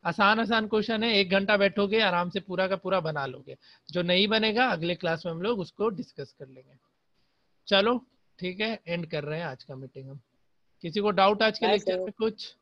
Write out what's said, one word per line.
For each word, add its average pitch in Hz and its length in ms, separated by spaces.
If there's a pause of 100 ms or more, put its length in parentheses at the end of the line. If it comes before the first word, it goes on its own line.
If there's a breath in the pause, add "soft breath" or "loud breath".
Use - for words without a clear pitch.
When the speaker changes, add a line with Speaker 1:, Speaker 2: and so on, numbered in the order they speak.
Speaker 1:
आसान 202 360
आसान 220 280
क्वेश्चन 214 340
है, 233 120
एक 196 160
घंटा 196 260
बैठोगे 202 460
आराम 175 280
से 190 120
पूरा 185 260
का 190 80
पूरा 185 240
बना 151 260
लोगे। 135 300 (320 soft breath)
जो 175 140
नहीं 180 260
बनेगा 220 400
अगले 170 260
क्लास 165 320
में 170 60
हम 165 100
लोग 214 180
उसको 202 300
discuss 151 480
कर 139 100
लेंगे। 131 280 (920)
चलो 208 280 (420)
ठीक 180 220
है, 220 260
एंड 170 200
कर 156 180
रहे 151 140
हैं 170 80
आज 131 180
का 139 120
meeting 131 340
हम। 139 100 (640)
किसी 170 160
को 208 120
डाउट 196 300
आज 220 160
के 226 80
Speaker 2:
बाय 202 80
Speaker 1:
लेक्चर 196 180
Speaker 2:
सर। 185 80
Speaker 1:
में 185 120
कुछ? - 500